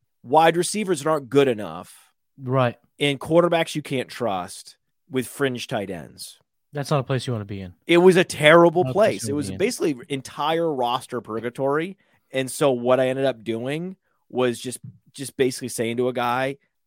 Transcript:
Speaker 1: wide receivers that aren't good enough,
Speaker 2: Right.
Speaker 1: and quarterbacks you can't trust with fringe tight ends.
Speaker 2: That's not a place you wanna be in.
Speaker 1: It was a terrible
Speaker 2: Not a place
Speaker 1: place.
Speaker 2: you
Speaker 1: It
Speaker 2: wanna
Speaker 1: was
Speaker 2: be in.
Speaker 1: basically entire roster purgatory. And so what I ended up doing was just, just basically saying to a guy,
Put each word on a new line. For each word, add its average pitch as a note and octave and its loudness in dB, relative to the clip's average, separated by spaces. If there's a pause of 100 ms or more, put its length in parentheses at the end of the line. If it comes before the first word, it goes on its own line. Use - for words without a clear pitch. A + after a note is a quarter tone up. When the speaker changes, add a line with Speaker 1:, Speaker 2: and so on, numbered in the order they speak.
(220)
Speaker 1:
wide E3 4
receivers F3+ -2
that D3 -2
aren't D3 -2
good C#3 6
enough, F2+ -8 (260)
Speaker 2:
Right. B2+ 0 (240)
Speaker 1:
and C#3+ -2
quarterbacks E3 0
you D#3 -4
can't B2+ -6
trust G2 -8 (320)
with B2+ -4
fringe B2+ -4
tight G#2 -6
ends. E2 -16 (360)
Speaker 2:
That's C#3+ -6
not D3 2
a B2 -6
place C3 -4
you C3 -6
wanna G#2 -6
be G2+ -12
in. F2+ -14 (140)
Speaker 1:
It E3+ 6
was F3+ 8
a F#3 4
terrible E3 6
Speaker 2:
Not C3 -4
a - -6
place G3+ 4 (140)
Speaker 1:
place. - -10
Speaker 2:
you A#2 -6
Speaker 1:
It C#3 -4
Speaker 2:
wanna C#3+ -2
Speaker 1:
was C#3+ -4
Speaker 2:
be F#2+ -8
in. F#2+ -10
Speaker 1:
basically F#3 -2 (140)
entire D#3 -4
roster B2 -4
purgatory. C3+ -4 (360)
And C3 -4
so C#3+ 2
what B2 2
I C3 2
ended C3 -2
up A2+ -2
doing C#3 -6 (320)
was B2 -2
just, B2+ -10 (360)
just C3+ -14
basically C3 -2
saying A#2 -4
to B2 0
a B2+ -4
guy, B2 -4 (280)